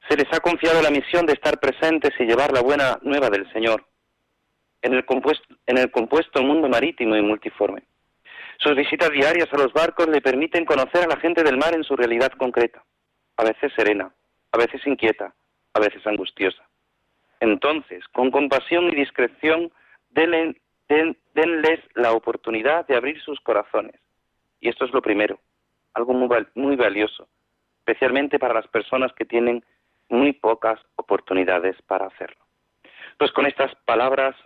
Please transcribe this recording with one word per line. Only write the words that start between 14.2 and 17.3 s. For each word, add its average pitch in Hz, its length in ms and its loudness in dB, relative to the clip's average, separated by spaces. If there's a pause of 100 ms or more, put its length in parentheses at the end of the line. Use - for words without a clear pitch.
a 113 80 0
veces 120 260 -2
inquieta, 110 480 -2 (400)
a 107 60 0
veces 107 260 -2
angustiosa. 95 560 -4 (760)